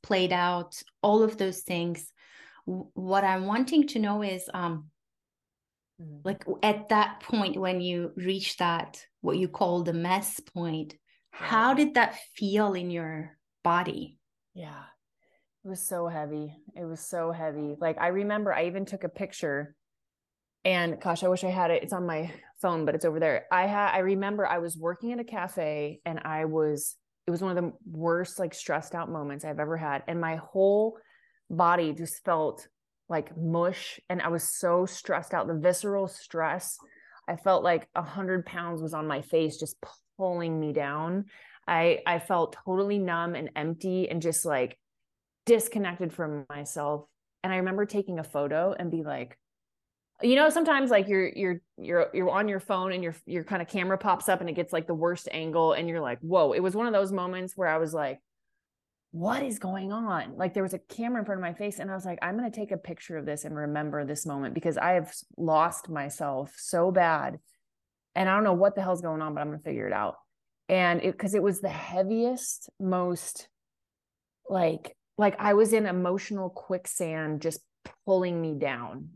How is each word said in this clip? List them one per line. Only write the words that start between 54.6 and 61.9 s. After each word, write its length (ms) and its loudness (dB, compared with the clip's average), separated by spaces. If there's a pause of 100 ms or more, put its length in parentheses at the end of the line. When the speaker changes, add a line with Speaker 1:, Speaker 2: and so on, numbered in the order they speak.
Speaker 2:
like, 160 -2
the 60 -2
worst 360 -2
angle. 440 2
And 160 0
you're 100 -2
like, 220 -4
"Whoa." 320 4
It 80 2
was 120 0
one 140 0
of 60 0
those 180 2
moments 460 -4
where 100 0
I 100 2
was 160 0
like, 280 -4 (920)
"What 320 -2
is 160 -6
going 320 -6
on?" 460 -4
Like, 160 -2
there 100 0
was 100 -4
a 60 -8
camera 400 -6
in 60 -4
front 140 -4
of 40 -6
my 100 -4
face 260 -8
and 120 -8